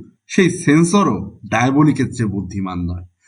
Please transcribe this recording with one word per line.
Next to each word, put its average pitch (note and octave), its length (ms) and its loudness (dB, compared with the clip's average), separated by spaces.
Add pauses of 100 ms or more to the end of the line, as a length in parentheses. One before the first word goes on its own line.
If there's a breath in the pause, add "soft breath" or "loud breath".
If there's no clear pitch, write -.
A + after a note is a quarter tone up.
(280)
সেই F3+ 220 2 (100)
সেন্সরও E3 580 2 (320)
ডায়াবলিকের C3+ 640 2
চেয়ে G#2+ 220 -4
বুদ্ধিমান F#2 480 -6
নয়। F2 240 -6 (220)